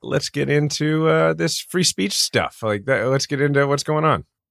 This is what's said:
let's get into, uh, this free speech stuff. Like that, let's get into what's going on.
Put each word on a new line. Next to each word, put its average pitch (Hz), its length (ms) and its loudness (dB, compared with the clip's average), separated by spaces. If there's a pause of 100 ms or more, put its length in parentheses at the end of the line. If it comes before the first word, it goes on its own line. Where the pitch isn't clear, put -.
let's - 260 -4
get 139 200 -2
into, 151 580 0
uh, 160 260 2
this 160 260 -2
free - 240 -2
speech 196 300 0
stuff. - 480 -2
Like 104 240 -2
that, 117 220 0
let's 135 180 0
get 139 160 -4
into 143 240 4
what's 139 180 0
going 151 220 0
on. 123 200 2 (260)